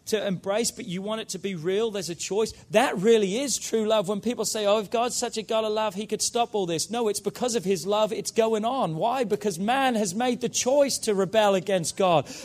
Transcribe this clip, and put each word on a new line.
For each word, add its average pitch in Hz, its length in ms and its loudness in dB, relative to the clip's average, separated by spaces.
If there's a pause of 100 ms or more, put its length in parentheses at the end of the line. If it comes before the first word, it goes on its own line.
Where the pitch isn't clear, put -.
to 202 200 -2
embrace, 202 460 -2
but - 140 -14
you 185 160 -6
want 214 180 -6
it 214 100 -10
to 185 100 -8
be 190 160 -6
real, 190 360 -2
there's 190 180 -6
a 175 60 -8
choice. 220 380 -2 (180)
That 240 260 4
really 208 420 4
is 277 180 -2
true 220 280 -2
love. 214 220 2
When 208 140 -2
people 220 240 -2
say, 214 200 -2
"Oh, 202 140 4
if 190 100 -6
God's 233 280 -2
such 233 180 -4
a 220 80 -4
God 220 220 0
of 214 80 -2
love, 214 220 -2
he 208 120 -6
could 214 140 -4
stop - 340 0
all 196 100 0
this." 165 240 -2
No, 226 200 -2
it's 202 100 -4
because 226 360 -2
of 180 100 -2
his 180 200 0
love 214 280 2
it's - 180 -6
going 220 320 2
on. 226 320 -2
Why? 240 300 0
Because 196 340 -2
man 254 360 2
has 202 200 -2
made 247 240 0
the 240 80 -2
choice 277 520 2
to 220 140 0
rebel 196 400 4
against 185 440 0
God 175 280 4 (200)